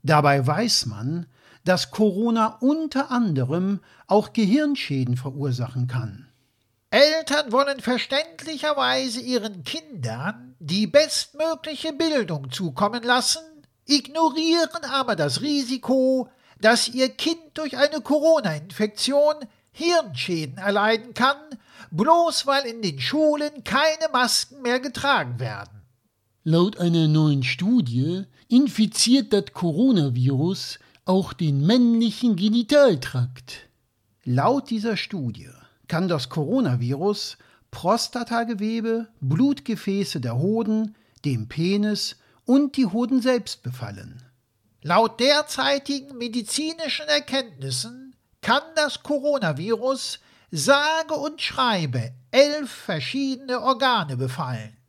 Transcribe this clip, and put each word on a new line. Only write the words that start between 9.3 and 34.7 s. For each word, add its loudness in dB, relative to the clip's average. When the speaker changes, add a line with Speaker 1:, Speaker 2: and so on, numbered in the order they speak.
Speaker 1:
Kindern -8
die -2
bestmögliche -2
Bildung -2
zukommen -2
lassen, 0
ignorieren 0
aber 0
das -2
Risiko, 0
dass 4
ihr 0
Kind -4
durch -8
eine 0
Corona-Infektion 0
Hirnschäden -2
erleiden 0
kann, 0
bloß 2
weil 0
in -10
den -4
Schulen 0
keine 0
Masken -2
mehr 0
getragen -2
werden. -10
Speaker 2:
Laut 2
einer 2
neuen 4
Studie 0
infiziert 4
das 0
Coronavirus 2
auch 0
den 2
männlichen 4
Genitaltrakt. 2
Speaker 1:
Laut 0
dieser -2